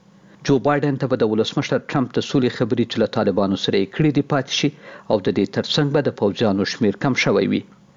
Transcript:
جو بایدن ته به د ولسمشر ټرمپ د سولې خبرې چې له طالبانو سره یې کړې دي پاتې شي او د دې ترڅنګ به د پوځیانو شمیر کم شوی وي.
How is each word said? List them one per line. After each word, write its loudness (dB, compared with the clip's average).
جو 2
بایدن 0
ته -4
به -2
د 2
ولسمشر 0
ټرمپ -2
د -2
سولې 2
خبرې 0
چې -8
له 2
طالبانو 0
سره 0
یې 0
کړې 2
دي 2
پاتې -4
شي 0
او 0
د -4
دې 2
ترڅنګ 0
به 2
د -2
پوځیانو 0
شمیر 0
کم 0
شوی 2
وي. 0